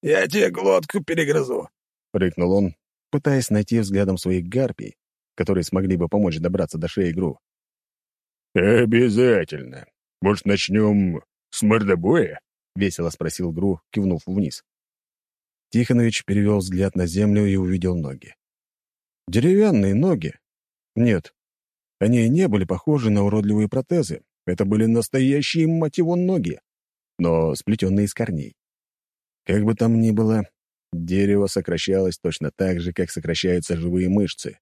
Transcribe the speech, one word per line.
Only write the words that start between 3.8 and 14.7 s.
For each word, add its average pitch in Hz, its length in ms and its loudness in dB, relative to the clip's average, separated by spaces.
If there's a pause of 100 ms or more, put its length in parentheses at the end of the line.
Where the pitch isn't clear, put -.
своих 92 300 -2
гарпий, 107 480 -4 (400)
которые 92 280 0
смогли 92 340 -2
бы 85 100 -2
помочь 92 320 0
добраться 87 380 -4
до 82 100 -6
шеи 90 240 -2
Гру. 82 280 -4 (1120)
"Обязательно! 107 1300 2 (340)
Может, 101 240 0
начнем 101 800 2 (260)
с - 140 -8
мордобоя?" — 110 800 2 (340)
весело 90 340 -2
спросил 82 420 -6
Гру, 90 280 -2 (120)
кивнув 95 340 -2
вниз. 92 380 -4 (1040)